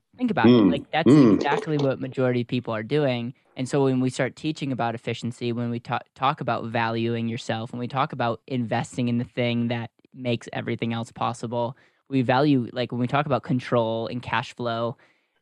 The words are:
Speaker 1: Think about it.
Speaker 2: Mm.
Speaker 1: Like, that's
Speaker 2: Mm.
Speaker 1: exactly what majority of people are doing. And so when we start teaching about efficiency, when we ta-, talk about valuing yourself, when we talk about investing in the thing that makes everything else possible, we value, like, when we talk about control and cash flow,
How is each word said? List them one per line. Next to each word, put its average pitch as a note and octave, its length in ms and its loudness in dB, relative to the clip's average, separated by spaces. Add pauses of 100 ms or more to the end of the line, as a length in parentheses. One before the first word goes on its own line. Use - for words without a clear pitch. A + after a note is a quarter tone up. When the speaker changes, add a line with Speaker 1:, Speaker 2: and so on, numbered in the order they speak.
(200)
Speaker 1:
Think B3 100 0
about A#2+ 180 6
it. - 20 10
Speaker 2:
Mm. A#2 200 8
Speaker 1:
Like, - 200 -2
that's D#3 180 2
Speaker 2:
Mm. B2 280 8
Speaker 1:
exactly D3 420 0
what C3+ 200 0
majority B2+ 440 0
of A#2 40 -8
people A#2+ 280 -4
are A2 80 -4
doing. B2 500 -2 (240)
And B2+ 100 -6
so C#3 180 2
when C3 160 2
we B2+ 100 2
start B2+ 260 -2
teaching D#3 340 -6
about A#2 240 -2
efficiency, A#2 560 -6
when A#2 200 -4
we A#2+ 100 -4
ta-, A#2+ 220 -6 (120)
talk C#3 280 0
about A#2 240 -2
valuing A#2 600 -2
yourself, A2+ 460 -6
when B2 80 -8
we B2 80 -6
talk C3+ 240 -2
about A#2+ 340 -2
investing A#2+ 640 -2
in A#2+ 80 0
the A#2+ 80 -2
thing A#2+ 440 -2
that A#2+ 220 -6 (220)
makes B2 400 -6
everything A#2 400 -4
else A#2 180 -6
possible, A#2+ 640 -4 (360)
we C3+ 100 2
value, C3 540 4
like, B2 180 -4
when A#2+ 80 -2
we B2 60 0
talk C#3 180 0
about C3 200 0
control A#2 640 0
and B2 120 -8
cash - 340 -4
flow, A#2 440 -4 (440)